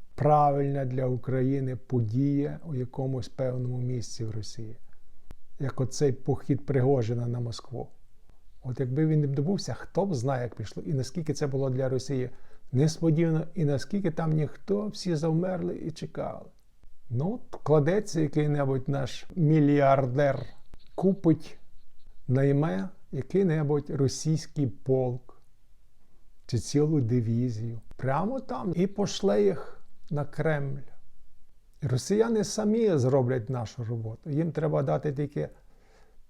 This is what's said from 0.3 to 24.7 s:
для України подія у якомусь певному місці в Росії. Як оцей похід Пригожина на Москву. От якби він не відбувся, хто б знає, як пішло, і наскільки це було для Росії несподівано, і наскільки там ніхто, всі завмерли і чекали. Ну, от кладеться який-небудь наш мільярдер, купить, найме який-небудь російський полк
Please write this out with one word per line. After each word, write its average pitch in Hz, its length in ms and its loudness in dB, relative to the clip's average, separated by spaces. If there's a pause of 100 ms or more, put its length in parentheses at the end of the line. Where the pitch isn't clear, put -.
для 131 220 0
України 131 720 0
подія 139 880 0
у 165 80 -4
якомусь 131 540 -4
певному 127 500 -2
місці 123 460 -4
в 110 60 -4
Росії. 107 460 -6 (840)
Як 135 200 -2
оцей 135 320 2
похід - 540 0
Пригожина 123 600 2
на 120 140 -2
Москву. 120 480 -8 (760)
От 123 180 -6
якби 135 260 2
він 156 140 4
не 147 60 4
відбувся, 143 480 0
хто - 320 -2
б 196 80 0
знає, 127 280 0
як 117 120 -6
пішло, - 280 -8
і 175 120 -2
наскільки 139 380 -2
це 147 140 -2
було 135 240 0
для 131 180 0
Росії 127 420 -2 (420)
несподівано, 156 840 4
і 165 100 2
наскільки 160 460 2
там 160 220 0
ніхто, 196 560 0
всі 180 280 -2
завмерли 170 600 0
і 170 140 -6
чекали. 135 560 -8 (640)
Ну, 143 240 0
от - 280 -8
кладеться 165 580 4
який-небудь 147 680 2
наш 139 360 -2 (120)
мільярдер, 139 1080 6 (500)
купить, 170 640 2 (680)
найме 143 600 2 (240)
який-небудь 156 800 2
російський 151 760 0
полк 127 760 -2 (1040)